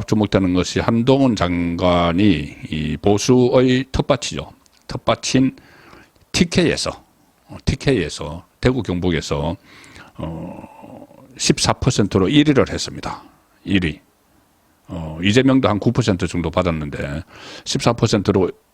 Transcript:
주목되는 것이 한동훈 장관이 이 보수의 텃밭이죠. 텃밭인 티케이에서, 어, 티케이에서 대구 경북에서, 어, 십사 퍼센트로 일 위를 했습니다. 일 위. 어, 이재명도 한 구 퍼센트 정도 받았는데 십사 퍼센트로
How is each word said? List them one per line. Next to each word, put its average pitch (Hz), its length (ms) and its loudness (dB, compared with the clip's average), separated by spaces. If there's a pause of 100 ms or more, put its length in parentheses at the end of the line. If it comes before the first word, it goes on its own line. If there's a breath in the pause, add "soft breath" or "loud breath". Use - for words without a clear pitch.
주목되는 101 480 2
것이 90 260 0
한동훈 123 560 2
장관이 87 1200 2 (140)
이 76 320 -4
보수의 127 880 2
텃밭이죠. - 600 -2 (360)
텃밭인 127 680 0 (760 loud breath)
티케이에서, 170 600 0 (560)
어, 101 180 -18
티케이에서 82 800 -2 (160)
대구 127 220 0
경북에서, 85 720 -2 (640 loud breath)
어, - 920 -14 (220)
십사 - 360 -2
퍼센트로 98 540 0
일 147 220 2
위를 127 200 2
했습니다. - 540 -10 (400)
일 90 220 0
위. 76 140 -6 (920)
어, 80 320 -10
이재명도 131 460 4
한 101 100 0
구 123 120 0
퍼센트 98 360 0
정도 85 220 -4
받았는데 78 760 -4 (400 loud breath)
십사 - 300 -2
퍼센트로 101 560 2 (240)